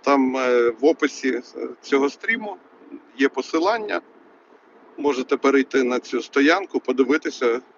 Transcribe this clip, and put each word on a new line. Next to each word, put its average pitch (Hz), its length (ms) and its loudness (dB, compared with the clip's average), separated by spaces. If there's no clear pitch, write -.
Там, 131 360 2
е, 123 320 4
в 117 160 -4
описі, 135 560 0
е, - 140 -8
цього 139 280 0
стріму 214 480 -6
є 135 120 2
посилання. 202 720 -2
Можете 139 400 -2
перейти 135 460 2
на 123 160 -2
цю 120 220 -6
стоянку, 156 580 0
подивитися. 131 840 0